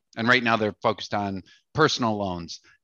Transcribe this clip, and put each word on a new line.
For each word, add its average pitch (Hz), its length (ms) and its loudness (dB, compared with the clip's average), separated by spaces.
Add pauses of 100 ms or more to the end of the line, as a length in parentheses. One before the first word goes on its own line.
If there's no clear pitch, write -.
(160)
And 113 120 0
right 123 140 6
now 117 140 2
they're 107 260 0
focused 110 320 -2
on 98 280 -4 (300)
personal 123 460 0
loans 87 420 -6 (240)